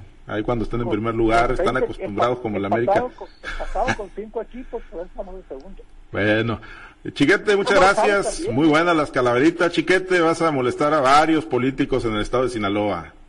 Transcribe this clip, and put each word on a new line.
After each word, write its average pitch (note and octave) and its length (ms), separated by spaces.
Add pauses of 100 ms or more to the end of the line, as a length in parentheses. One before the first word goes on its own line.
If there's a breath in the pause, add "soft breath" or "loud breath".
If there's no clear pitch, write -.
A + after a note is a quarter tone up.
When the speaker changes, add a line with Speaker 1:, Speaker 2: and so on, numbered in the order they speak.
(280)
Speaker 1:
ahí G#2+ 160
cuando A#2 200
estén A#2 160
en A#2+ 60
Speaker 2:
Con, A2 80
Speaker 1:
primer A2 200
lugar, A2+ 340
Speaker 2:
con B2 100
Speaker 1:
están - 180
Speaker 2:
veinte, - 160
Speaker 1:
acostumbrados A#2+ 480
como G#2+ 160
el G2+ 80
Speaker 2:
empatado A2 260 (180)
Speaker 1:
América. B3+ 100
Speaker 2:
con, F#3+ 100 (240)
empatado G3 460
con G3+ 180
cinco A3 260
equipos, A#3+ 480
por D#3+ 120
eso F#3 80
estamos F#3+ 260
en F#3 140
segundo. E3 340 (280)
Speaker 1:
Bueno, G#2+ 480 (540 loud breath)
chiquete, D#4+ 420
muchas G3+ 220
Speaker 2:
¿Cómo C#4 120
estás G#3 160
Speaker 1:
gracias. G3+ 300
Speaker 2:
también? A2+ 200
Speaker 1:
Muy D3+ 120
buenas E3 300
las D3 140
calaveritas, C#3+ 600
chiquete. F3+ 480
Vas E3 220
a E3 100
molestar C3+ 420
a D#3 60
varios D3+ 460
políticos C3 580
en A2 120
el G#2 60
estado B2 220
de B2 60
Sinaloa. G2+ 640 (160)